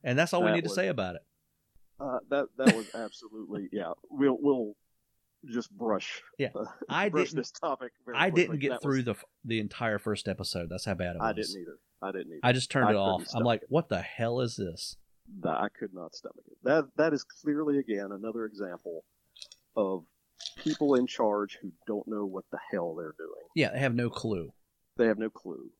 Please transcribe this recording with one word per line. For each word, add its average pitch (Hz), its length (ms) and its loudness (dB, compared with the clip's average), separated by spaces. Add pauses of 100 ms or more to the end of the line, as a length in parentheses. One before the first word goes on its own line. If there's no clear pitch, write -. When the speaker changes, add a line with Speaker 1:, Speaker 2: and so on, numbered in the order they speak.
Speaker 1:
And 127 120 2
that's 170 160 4
all - 80 4
we 214 60 6
Speaker 2:
that - 80 6
Speaker 1:
need 170 80 4
to 170 60 -2
Speaker 2:
was - 60 -4
Speaker 1:
say 185 120 2
about 98 280 0
it. - 60 -12 (760)
Speaker 2:
Uh, 131 200 -4 (100)
that, 139 160 2 (120)
that 127 180 8
was 110 200 -6
absolutely, 107 720 -8
<laughs> - 40 -8
yeah. 90 180 -4 (180)
We'll, 135 300 4
we'll 127 340 2 (760)
just 117 200 -4
brush, 104 520 -2 (160)
Speaker 1:
Yeah. 139 180 0
Speaker 2:
uh, 104 80 -4 (240)
Speaker 1:
I 185 220 2
Speaker 2:
brush 151 200 4
Speaker 1:
didn't, 156 100 -4
Speaker 2:
this 120 120 -6
topic 135 400 -4 (140)
very 123 120 -4
Speaker 1:
I 180 120 4
Speaker 2:
quickly. 170 140 6
Speaker 1:
didn't 156 180 0
get 139 80 0
Speaker 2:
That 123 120 -2
Speaker 1:
through 135 160 2
Speaker 2:
was 123 80 2
Speaker 1:
the 117 60 0
f-, - 140 -6 (180)
the 113 160 0
entire 107 400 -2
first 107 300 -2
episode. 90 400 -4
That's 90 160 -6
how 101 80 0
bad 87 240 -2
it 92 40 -4
Speaker 2:
I 110 120 2
Speaker 1:
was. 101 180 -2
Speaker 2:
didn't 98 100 -10
either. 82 160 -12 (240)
I 98 120 -6
didn't 95 180 -6
either. 78 120 -12
Speaker 1:
I 123 100 6
just 127 180 0
turned 131 160 4
Speaker 2:
I 107 40 6
Speaker 1:
it - 20 6
Speaker 2:
couldn't 98 160 4
Speaker 1:
off. 90 120 2
I'm - 60 -10
Speaker 2:
stomach 117 180 0
Speaker 1:
like, 117 180 4
Speaker 2:
it. - 60 -16
Speaker 1:
"What 156 200 2
the 90 120 0
hell 117 380 -2
is 120 160 0
this?" 87 400 -6 (460)
Speaker 2:
That, 80 160 0
I 101 100 2 (100)
could 98 160 -6
not 87 220 -12
stomach - 320 -14
it. - 160 -20
That, 147 220 4 (100)
that 156 180 4
is 139 100 -2
clearly, 147 560 0
again, 101 320 -2
another 110 340 -6
example 90 580 -8 (720)
of 95 300 0 (580)
people 147 320 4
in 127 120 6
charge 104 540 0
who 92 100 -10 (140)
don't 104 220 -4
know 104 180 -4
what 95 260 -6
the - 80 -8 (120)
hell 85 240 -2
they're 80 220 -8
doing. - 280 -12 (100)
Speaker 1:
Yeah, 147 160 2
they 127 80 -4
have 127 160 2
no 120 140 2
clue. 98 440 -4 (440)
Speaker 2:
They 117 100 6
have 107 120 4
no 110 100 -2
clue. - 400 -12 (100)